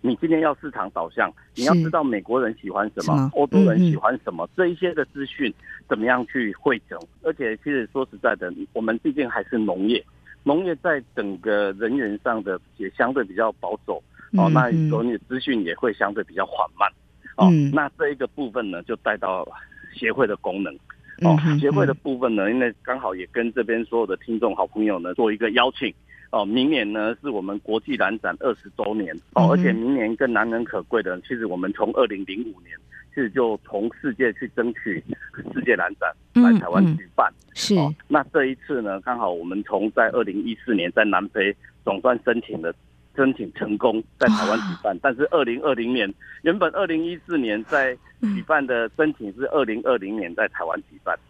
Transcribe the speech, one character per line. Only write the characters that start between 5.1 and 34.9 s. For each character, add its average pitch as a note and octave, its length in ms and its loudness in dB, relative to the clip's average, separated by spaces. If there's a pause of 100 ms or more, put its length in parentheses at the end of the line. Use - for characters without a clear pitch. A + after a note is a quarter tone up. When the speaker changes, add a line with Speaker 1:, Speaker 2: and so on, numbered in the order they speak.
Speaker 1:
讯 B2+ 280 -4 (360)
怎 A#2 100 0
么 A2 60 -2
样 B2 220 2
去 A2+ 260 -4
汇 B2+ 360 -2
整？ E2+ 80 -12 (260)
而 D#3+ 100 -2
且 A#2 240 -4
其 - 80 -20
实 C3+ 260 -2
说 C3 180 -2
实 G#2+ 120 -18
在 A2+ 140 2
的， F2+ 160 -8 (200)
我 - 80 -6
们 A2+ 200 0
毕 D#3 120 -2
竟 C3+ 180 -2
还 G#2 140 -4
是 B2 140 -4
农 G2 300 0
业， A#2 160 0 (400)
农 D3+ 200 2
业 F3 140 -2
在 D3+ 260 -2 (100)
整 G2+ 260 -4
个 G#2 340 0
人 A2 240 -2
员 G#2+ 260 -2
上 A#2 180 -2
的 F#2+ 160 -4 (200)
也 F#2+ 140 -6
相 B2 220 0
对 C3 120 0
比 F#2 100 -16
较 A2 180 2
保 F#2+ 320 -6
守， F#2 160 -4 (360)
哦， F3+ 100 6
Speaker 2:
嗯， D#3+ 60 4
Speaker 1:
那 B2+ 160 4
Speaker 2:
嗯。 D#3+ 200 2
Speaker 1:
所 A#2 140 0
以 A#2+ 140 -2 (100)
资 C3 140 -6
讯 B2 240 0
也 E2+ 100 -4
会 A#2 180 0
相 G2+ 200 -2
对 G2+ 100 -6
比 D#2+ 100 -12
较 F#2 120 -2
缓 - 200 -2 (140)
慢。 G2+ 100 2 (460)
哦， F#3+ 160 6
Speaker 2:
嗯。 D3 220 4
Speaker 1:
那 D3 240 0
这 D3+ 140 0
一 D3 40 -6
个 C3 120 -4
部 C3+ 220 -6
分 G#2+ 220 -6
呢， F2 120 -10
就 A2+ 140 -6
带 G#2+ 200 -2
到 F#2 280 -4 (480)
协 A2 200 -2
会 C3 120 2
的 G2+ 120 -4
功 G2 260 -6
能。 D#2 100 -6 (480)
哦， E3+ 80 6
Speaker 2:
嗯 D#3+ 80 8
哼， D3+ 220 2
Speaker 1:
协 C#3+ 100 2
会 C#3+ 160 4
的 C#3 80 0
部 C3+ 240 -4
分 B2 180 0
呢， G2+ 140 2
Speaker 2:
嗯。 A2+ 40 0
Speaker 1:
因 B2+ 60 0
为 A#2+ 220 0
刚 B2+ 180 -6
好 G#2 140 -4
也 F2+ 140 -8
跟 A#2 260 -2
这 A#2+ 100 0
边 A2+ 220 -2
所 A#2 140 -2
有 A2+ 60 2
的 F#2 120 -4
听 A2+ 220 -4
众 G#2+ 160 2
好 F#2+ 100 0
朋 G#2+ 200 -2
友 G2+ 120 2
呢 F2 160 -6
做 A2 180 2
一 G#2+ 60 -2
个 A2 140 -2
邀 B2 260 2
请。 A2+ 160 -4 (380)
哦， A2 120 0
明 A#2+ 240 2
年 B2 240 0
呢 A2 300 -2
是 C#3 80 -6
我 G#2+ 100 -4
们 G2 200 -6
国 A2 200 -2
际 C3+ 160 -4
兰 G#2+ 240 0
展 F2+ 200 -4
二 B2+ 160 0
十 - 200 -20
周 G#2+ 200 -4
年。 F#2 200 -4 (180)
哦， - 100 4
Speaker 2:
嗯 E3 40 6
哼。 E3+ 40 6
Speaker 1:
而 - 60 4
且 F3+ 140 4
明 A#2 220 0
年 A2+ 220 0
更 B2 180 0
难 A2 160 2
能 A2+ 160 -2
可 G#2 180 -6
贵 A2 200 0
的， F2+ 180 -6
其 - 80 -20
实 A#2 160 -4
我 F#2 100 -4
们 F#2+ 160 -4
从 G#2+ 220 0
二 C3+ 140 4
零 G2 180 -6
零 F#2+ 160 -8
五 - 200 -10
年， - 140 -18 (340)
其 - 60 -20
实 B2+ 140 -2
就 A2+ 340 0
从 G#2 240 -2 (140)
世 C#3+ 140 -2
界 A#2+ 180 2
去 A#2+ 220 -10
争 A#2 180 0
取 F#2 280 -6 (520)